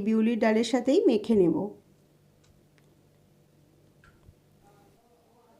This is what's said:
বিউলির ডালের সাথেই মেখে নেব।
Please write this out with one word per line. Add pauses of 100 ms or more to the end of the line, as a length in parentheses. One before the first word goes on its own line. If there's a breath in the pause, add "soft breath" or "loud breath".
বিউলির
ডালের
সাথেই (100)
মেখে
নেব। (4000)